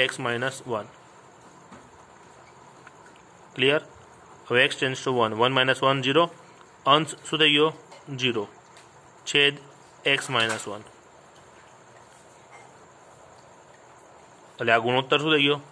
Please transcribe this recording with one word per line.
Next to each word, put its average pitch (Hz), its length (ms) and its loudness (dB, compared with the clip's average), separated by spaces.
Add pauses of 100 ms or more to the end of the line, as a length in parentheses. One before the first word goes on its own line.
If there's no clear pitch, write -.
x 127 180 -8
minus 123 300 -4 (220)
one. 101 100 -8 (2750)
ક્લિયર? 139 260 0 (640)
હવે 120 120 2 (100)
x - 20 -4 (100)
tends 131 240 -4
to 139 60 -2 (120)
one, 110 100 0 (120)
one 131 120 0
minus 131 240 0
one 135 220 0
zero, 139 200 2 (680)
અંશ 156 200 0 (140)
શું 156 140 -6
થઈ 151 140 4
ગયો? 156 140 4 (520)
ઝીરો, 117 220 -2 (840)
છેદ 143 260 2 (640)
x 135 180 -10
minus 113 280 -2 (120)
one. 107 80 -16 (3750)
એટલે 117 160 2
આ 117 100 2
ગુણોત્તર 131 380 0
શું 156 100 2
થઈ 143 140 2
ગયો? 143 100 2 (140)